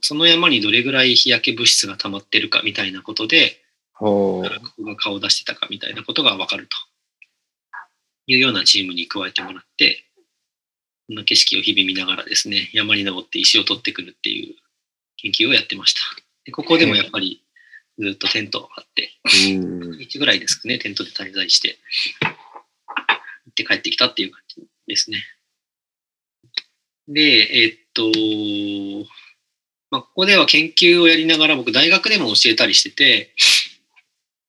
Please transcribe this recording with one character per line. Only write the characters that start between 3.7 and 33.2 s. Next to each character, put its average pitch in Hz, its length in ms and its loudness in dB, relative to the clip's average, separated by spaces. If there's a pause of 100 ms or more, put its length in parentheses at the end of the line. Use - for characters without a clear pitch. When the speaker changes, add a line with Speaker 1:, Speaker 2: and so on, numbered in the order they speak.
Speaker 2:
ほ 98 520 0
う。 - 40 -4
Speaker 1:
こ - 300 -12
こ 107 60 -12
が 104 120 -10
顔 104 180 -4
を 98 60 -8
出 107 100 -2
し - 140 0
て - 0 -
た - 140 -8
か - 120 -6
み 101 80 -10
た - 100 -8
い 104 60 -10
な - 80 -10
こ - 100 -10
と - 100 0
が 107 140 2
わ 92 100 -6
か 98 100 -6
る - 100 -14
と - 100 -10 (1500)
い 131 100 2
う - 20 4
よ 131 120 4
う - 20 -2
な 92 120 -2
チ - 160 4
ー 95 60 -6
ム 90 80 -10
に 87 140 -8
加 92 180 -6
え 92 60 -10
て 92 100 -4
も 95 100 -12
ら 92 80 -16
っ - 40 -20 (120)
て、 - 280 0 (1040)
こ 110 60 -14
ん - 20 -12
な 107 80 -12
景 - 100 2
色 - 240 4
を 95 40 -2
日 104 120 0
々 95 120 0
見 92 80 -2
な 92 120 -4
が 95 100 -4
ら - 80 -10
で - 120 -8
す - 120 0
ね、 101 240 -4
山 104 240 0
に 101 80 -4
登 92 200 -6
っ - 40 -20
て - 100 -6
石 95 200 4
を 98 60 0
取 101 140 -2
っ - 40 -18
て - 100 -6
く 90 100 -12
る 90 140 -18
っ - 40 -20
て - 100 -6
い - 200 -8
う - 40 -20 (640)
研 101 160 -8
究 113 160 0
を 139 40 2
や 113 100 2
っ - 20 -14
て - 120 -8
ま 95 100 -6
し - 80 2
た。 - 60 -4 (440)
で、 131 80 -16
こ 151 100 -8
こ 165 160 4
で 160 80 4
も 113 80 2
や 90 80 2
っ - 80 -6
ぱ 104 100 -4
り 92 220 -8 (560)
ず 101 120 -4
っ 98 40 -8
と - 140 -6
テ 113 120 0
ン 101 80 -8
ト - 120 -6
を - 80 -18
張 - 140 -20
っ - 20 -20 (100)
て、 - 160 -6 (140)
Speaker 2:
う 95 340 4
ん。 87 420 -6
Speaker 1:
一 - 120 -16
日 - 60 -10
ぐ 143 80 0
ら 113 80 4
い 90 60 -2
で - 80 -8
す - 60 -2
か - 140 -8
ね、 123 100 -2
テ 104 100 -8
ン 101 60 -8
ト 95 100 -4
で - 60 -10
滞 95 240 -12
在 92 160 -4
し - 100 4
て、 - 180 -4 (420)
行 - 100 0 (1200)
っ - 40 -20
て - 100 -4
帰 - 100 0
っ 98 60 -2
て - 100 -8
き - 60 -2
た 123 100 2
っ 123 80 -8
て 104 80 -4
い 95 40 -2
う - 40 -14
感 - 180 -20
じ - 140 -20 (240)
で 101 100 -6
す - 140 -2
ね。 104 120 -8 (1900)
で、 147 140 -2
え 120 460 4
っ 110 40 -4 (200)
と、 113 120 -2 (1900)
ま 139 80 -4
あ、 - 40 -8
こ - 120 -20
こ 185 120 0
で 202 100 6
は 156 100 6
研 156 340 2
究 175 220 6
を 165 60 8
や 165 80 6
り 160 100 0
な 160 100 4
が 156 120 2
ら、 151 80 2
僕 123 160 -4
大 143 180 2
学 185 180 0
で 214 100 2
も 139 100 0
教 107 220 4
え 110 40 2
た 117 120 2
り 98 80 0
し - 80 6
て - 80 -8
て、 120 440 2 (1160)